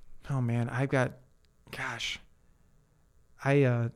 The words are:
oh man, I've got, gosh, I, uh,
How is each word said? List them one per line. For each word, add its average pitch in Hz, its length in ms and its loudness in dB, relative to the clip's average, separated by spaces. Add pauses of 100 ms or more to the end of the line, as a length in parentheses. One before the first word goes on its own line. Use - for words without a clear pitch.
(300)
oh 135 120 0
man, 117 280 0
I've 135 200 -2
got, 131 240 2 (580)
gosh, - 480 -8 (1200)
I, 139 200 4
uh, 120 320 2